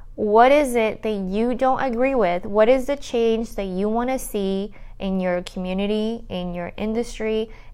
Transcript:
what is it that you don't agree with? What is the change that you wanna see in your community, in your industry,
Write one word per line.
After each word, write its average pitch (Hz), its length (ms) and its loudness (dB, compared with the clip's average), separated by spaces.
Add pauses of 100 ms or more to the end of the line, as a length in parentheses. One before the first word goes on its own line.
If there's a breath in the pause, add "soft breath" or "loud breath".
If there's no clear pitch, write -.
(160 soft breath)
what 220 360 6
is 285 240 4
it 220 260 0
that 220 120 -2
you 208 420 0
don't 262 260 2
agree 269 340 0
with? 185 300 2
What 214 240 4
is 262 160 6
the 277 100 0
change 226 600 0
that 202 100 -4
you 190 240 0
wanna 247 300 0
see 196 540 -4 (260 soft breath)
in 190 200 -2
your 180 220 0
community, 208 880 -2
in 180 240 -6
your 175 240 -6
industry, 220 720 -2 (240 loud breath)